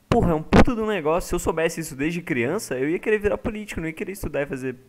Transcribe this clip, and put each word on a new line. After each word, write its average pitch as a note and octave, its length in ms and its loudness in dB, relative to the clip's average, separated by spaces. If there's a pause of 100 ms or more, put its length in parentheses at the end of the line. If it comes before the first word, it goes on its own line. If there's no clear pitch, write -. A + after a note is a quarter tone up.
Porra, F3 240 4
é - 20 2
um D#3 80 -2
puta B3+ 320 8
do A3 100 -2
negócio. F3+ 440 0
Se F#3 60 -4
eu F3+ 40 0
soubesse E3 420 -2
isso D3+ 140 -10
desde E3 260 -2
criança, C#3 560 -2
eu C3+ 140 -2
ia F#3 80 -2
querer G#3+ 200 0
virar G#3 200 -2
político, G#3+ 420 -8
não D#3+ 60 -6
ia D#3+ 80 -6
querer - 180 -8
estudar D3 300 -6
e D3 40 -4
fazer C3 280 -6 (140)